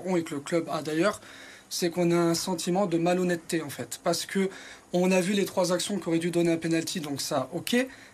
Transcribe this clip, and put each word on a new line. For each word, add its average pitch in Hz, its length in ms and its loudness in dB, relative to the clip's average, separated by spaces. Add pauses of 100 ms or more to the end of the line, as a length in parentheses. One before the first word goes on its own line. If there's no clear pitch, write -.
ont 190 80 2
et 170 80 2
que 160 100 -10
le 143 60 -4
club 165 320 -2
a 156 100 -2
d'ailleurs, 160 380 0 (500)
c'est - 200 -2
qu'on 170 220 2
a 170 40 4
un 170 180 4
sentiment 180 520 0
de 170 120 2
malhonnêteté, 175 640 0
en 147 80 -8
fait. - 320 -10
Parce - 240 0
que 190 240 0 (440)
on 180 180 4
a 185 80 4
vu 180 140 2
les 202 100 2
trois 175 300 0
actions 180 260 -2
qui 165 80 -8
auraient 165 100 2
dû 165 140 0
donner 170 220 4
un - 40 2
penalty, 165 440 -2
donc 143 180 -4
ça, 135 340 -2
ok. - 220 -2 (380)